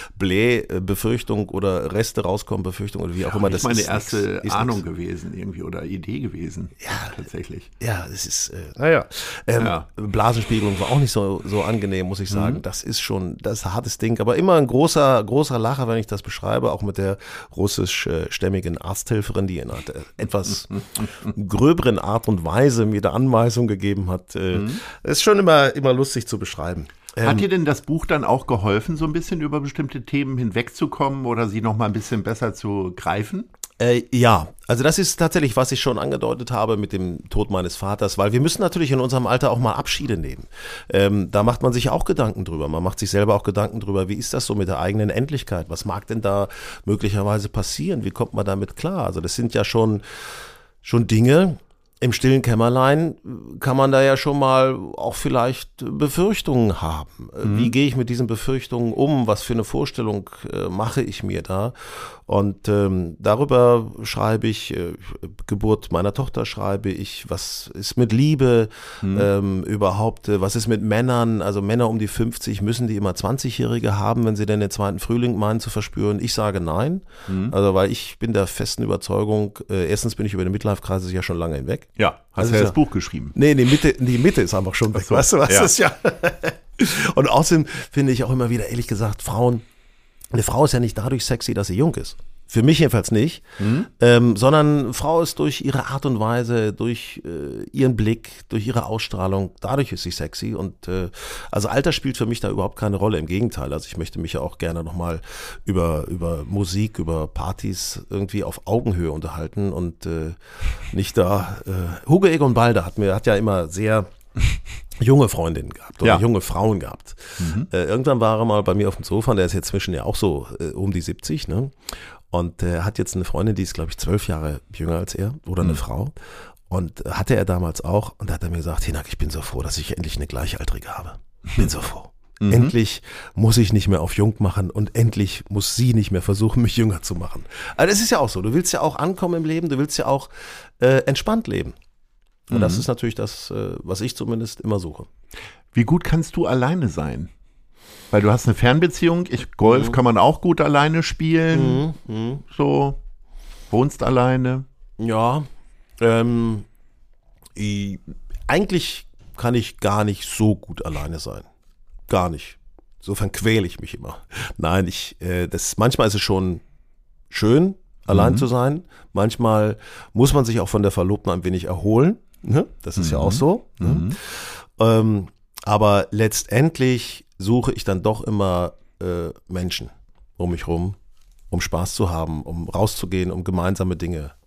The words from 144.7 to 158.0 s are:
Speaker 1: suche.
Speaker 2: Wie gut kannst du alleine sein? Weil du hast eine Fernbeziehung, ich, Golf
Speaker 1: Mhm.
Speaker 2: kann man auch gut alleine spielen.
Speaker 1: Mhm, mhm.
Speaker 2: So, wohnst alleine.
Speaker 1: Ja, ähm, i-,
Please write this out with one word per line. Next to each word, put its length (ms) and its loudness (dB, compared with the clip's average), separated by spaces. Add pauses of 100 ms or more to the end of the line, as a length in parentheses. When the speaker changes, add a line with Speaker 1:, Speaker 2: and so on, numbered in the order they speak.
Speaker 1:
suche. 260 -10 (680)
Speaker 2:
Wie 120 6
gut 180 4
kannst 320 0
du 100 0
alleine 440 2
sein? 400 -6 (800)
Weil 120 6
du 100 6
hast 160 2
eine 80 4
Fernbeziehung, 720 4
ich, 280 -6
Golf 300 6
Speaker 1:
Mhm. 40 -4
Speaker 2:
kann 140 4
man 120 6
auch 220 6
gut 220 2
alleine 420 4
spielen. 920 2 (140)
Speaker 1:
Mhm, 80 -8
mhm. 240 -4 (160)
Speaker 2:
So, 460 2 (680)
wohnst 320 2
alleine. 640 2 (340)
Speaker 1:
Ja, 460 0 (560)
ähm, 640 2 (920)
i-, 420 -4 (480)